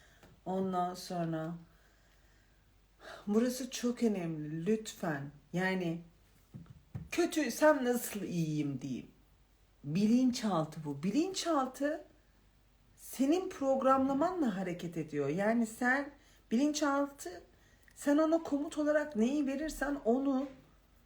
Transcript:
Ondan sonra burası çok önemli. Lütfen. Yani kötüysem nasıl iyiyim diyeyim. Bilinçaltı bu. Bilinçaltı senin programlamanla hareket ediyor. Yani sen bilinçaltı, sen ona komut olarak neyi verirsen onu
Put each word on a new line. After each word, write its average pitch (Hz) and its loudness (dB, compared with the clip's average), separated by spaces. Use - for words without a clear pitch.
Ondan 185 -2
sonra 165 -4
burası 240 0
çok 240 -4
önemli. 165 -2
Lütfen. 170 -2
Yani 180 -2
kötüysem 302 2
nasıl 240 -2
iyiyim 151 -2
diyeyim. 127 -8
Bilinçaltı 208 2
bu. 143 -6
Bilinçaltı 294 0
senin 339 0
programlamanla 269 2
hareket 175 -4
ediyor. 147 -2
Yani 214 2
sen 262 0
bilinçaltı, 285 0
sen 285 2
ona 320 4
komut 294 -2
olarak 302 0
neyi 262 2
verirsen 285 -2
onu 269 2